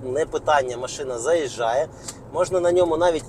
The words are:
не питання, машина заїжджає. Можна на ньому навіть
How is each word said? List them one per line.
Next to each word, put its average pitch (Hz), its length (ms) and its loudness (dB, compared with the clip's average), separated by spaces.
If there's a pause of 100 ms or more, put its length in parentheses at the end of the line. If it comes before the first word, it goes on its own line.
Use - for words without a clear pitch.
не 135 220 -2
питання, 143 520 0
машина 123 420 -6
заїжджає. 131 680 0 (440)
Можна 180 260 0
на 175 120 4
ньому 175 260 4
навіть 165 320 2